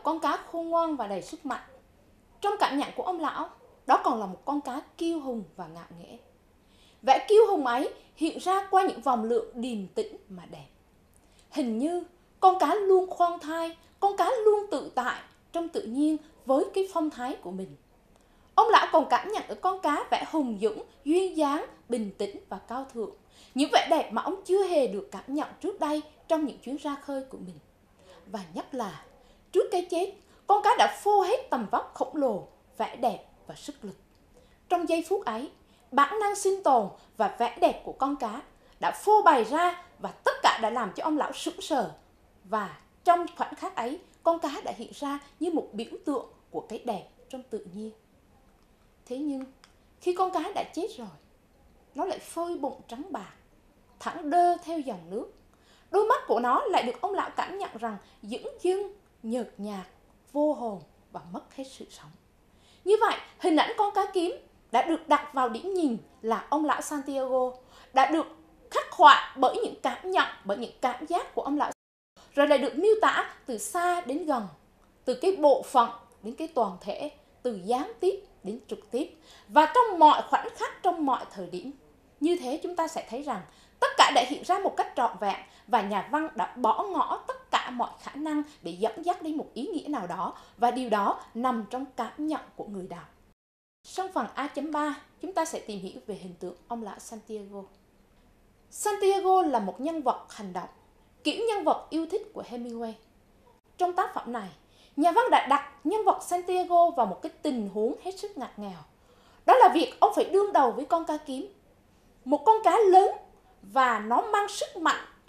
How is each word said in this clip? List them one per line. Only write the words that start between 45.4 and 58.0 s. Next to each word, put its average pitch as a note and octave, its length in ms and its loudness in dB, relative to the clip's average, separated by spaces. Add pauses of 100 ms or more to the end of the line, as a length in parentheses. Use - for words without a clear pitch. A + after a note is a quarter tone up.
như E4+ 120 -2
một C#4 200 -2
biểu A3+ 180 -10 (160)
tượng C#4 200 -4 (240)
của D#3+ 100 -8
cái - 240 -12
đẹp G#3 240 -8 (200)
trong C4 220 -14
tự - 240 -10
nhiên. G#3+ 160 -12 (1160)
Thế B3 100 -8
nhưng, C#4 280 -4 (560)
khi F4+ 140 0
con F#4 160 0
cá F4+ 240 -4
đã - 100 -4 (100)
chết - 220 -6
rồi, A3+ 120 -14 (840)
nó C#4+ 100 -6
lại F#4+ 140 -4
phơi E4+ 380 -8
bụng C4+ 320 -8
trắng B3 220 -12
bạc, G#3+ 220 -12 (680)
thẳng D4+ 300 -8
đơ F4 340 4
theo E4 140 -6
dòng F#3 320 -8
nước. A#3 220 -10 (580)
Đôi G#4 140 2
mắt B4+ 240 2
của A3+ 120 2
nó B3 240 0
lại F4+ 180 2
được A#3 180 -6
ông G4 140 -4
lão - 220 -4
cảm - 220 -6
nhận G4 200 -10
rằng A3 180 -8 (260)